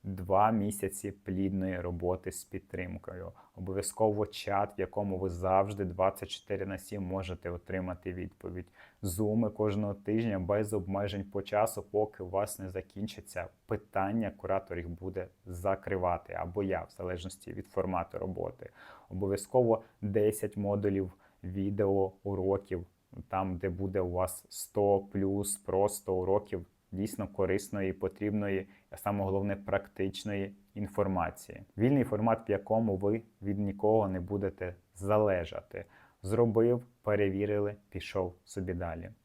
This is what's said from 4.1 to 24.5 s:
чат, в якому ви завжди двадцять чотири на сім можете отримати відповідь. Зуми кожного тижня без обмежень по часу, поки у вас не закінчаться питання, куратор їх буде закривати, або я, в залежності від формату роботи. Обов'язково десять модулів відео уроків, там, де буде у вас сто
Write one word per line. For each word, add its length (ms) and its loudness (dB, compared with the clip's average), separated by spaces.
чат, 520 -2
в 20 -10
якому 380 -2
ви 120 0
завжди 560 2
двадцять 440 0
чотири 360 -6
на 120 -6
сім 260 -8
можете 460 -4
отримати 640 -6
відповідь. 520 -8
Зуми 480 0
кожного 440 0
тижня 460 0
без 340 0
обмежень 500 -2
по 180 -4
часу, 500 0
поки 320 0
у 60 -8
вас 300 -2
не 100 -6
закінчаться 800 -8
питання, 720 0
куратор 400 -2
їх 120 -6
буде 380 -8
закривати, 880 0
або 300 -2
я, 180 0
в 160 -14
залежності 560 -8
від 140 -10
формату 500 -2
роботи. 520 -6
Обов'язково 720 2
десять 560 2
модулів 540 0
відео 680 2
уроків, 640 -2
там, 280 0
де 120 -2
буде 320 -2
у 100 0
вас 380 -2
сто 500 4